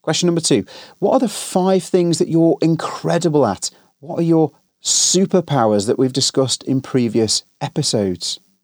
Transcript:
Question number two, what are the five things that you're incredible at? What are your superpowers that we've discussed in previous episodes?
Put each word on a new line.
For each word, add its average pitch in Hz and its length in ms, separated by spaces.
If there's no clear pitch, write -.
Question 160 240
number 170 160
two, 120 240
what - 160
are 269 60
the 226 100
five 190 540
things 170 340
that 180 120
you're 165 340
incredible 160 840
at? 98 240
What 147 200
are 165 40
your 165 280
superpowers 135 1040
that 120 100
we've 127 160
discussed 135 500
in 131 180
previous 117 640
episodes? 107 800